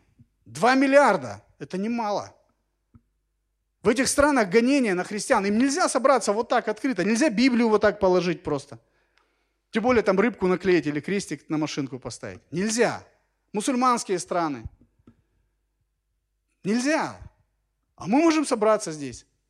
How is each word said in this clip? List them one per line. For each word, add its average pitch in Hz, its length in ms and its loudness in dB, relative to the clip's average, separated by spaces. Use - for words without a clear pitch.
Два 175 300 0
миллиарда — 233 680 2
это 160 180 -10
немало. 208 560 -6
В 190 60 4
этих 247 180 0
странах 277 420 2
гонения 233 460 2
на 180 80 -4
христиан. 208 420 -2
Им 208 120 0
нельзя 285 320 2
собраться 247 440 2
вот 226 160 -4
так - 180 0
открыто, 214 360 -4
нельзя 226 260 2
Библию 233 400 2
вот 214 120 4
так 208 180 2
положить 180 440 2
просто. 143 360 -8
Тем 220 120 -4
более 240 180 2
там 190 160 2
рыбку 196 300 0
наклеить 180 400 2
или 147 140 -4
крестик 180 480 -6
на 156 80 -4
машинку 143 420 -6
поставить. 113 400 -14
Нельзя. 185 540 -2
Мусульманские 240 680 -2
страны. 160 440 -4
Нельзя. 226 560 -2
А - 100 -12
мы 226 120 2
можем 311 260 2
собраться 214 480 0
здесь. 139 320 -12